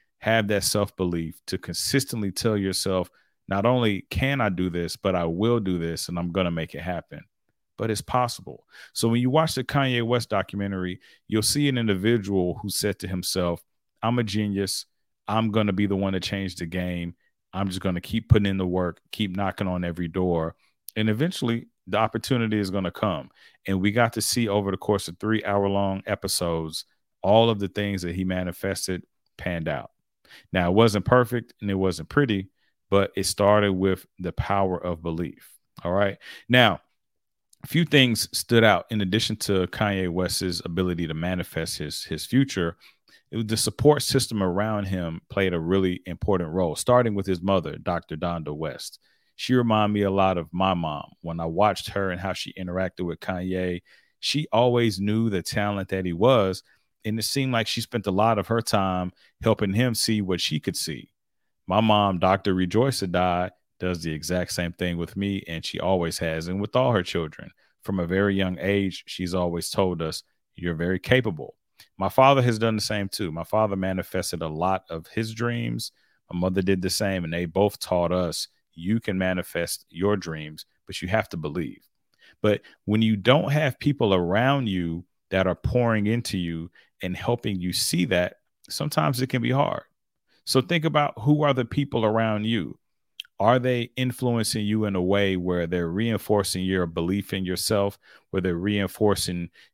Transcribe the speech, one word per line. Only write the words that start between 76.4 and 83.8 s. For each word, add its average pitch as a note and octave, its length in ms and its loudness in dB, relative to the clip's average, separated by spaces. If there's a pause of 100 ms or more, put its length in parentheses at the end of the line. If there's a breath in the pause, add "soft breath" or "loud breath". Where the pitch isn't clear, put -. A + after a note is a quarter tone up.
did F#2 180 2
the F2+ 100 -2
same, F#2+ 340 -2
and D#2+ 80 -6
they F2 120 -4
both F#2+ 360 2
taught F2 320 0
us, F2+ 340 -2 (260)
"You G2 280 -2
can F#2+ 180 -2
manifest F2+ 720 -2
your G2+ 260 0
dreams, D#2 480 -8 (220)
but - 160 -12
you F#2 60 -4
have G#2+ 220 0
to F#2 60 -8
believe." D2+ 480 -6 (560 soft breath)
But G#2 220 2 (220 loud breath)
when A2 180 2
you A2 140 4
don't B2+ 340 4
have D3 300 0